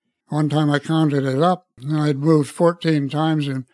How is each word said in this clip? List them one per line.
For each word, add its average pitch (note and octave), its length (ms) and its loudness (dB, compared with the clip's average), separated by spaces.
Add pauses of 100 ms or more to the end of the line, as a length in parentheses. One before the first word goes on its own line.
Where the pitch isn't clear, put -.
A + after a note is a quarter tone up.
(260)
One D3+ 240 -2
time D3 200 2
I D3 100 2
counted D3+ 440 0
it C3+ 160 -2
up, F3 280 0 (120)
and C#3+ 180 -4
I'd D3+ 200 -2
moved D3+ 320 2
fourteen E3 580 0
times D#3 380 -2
in C3 280 -6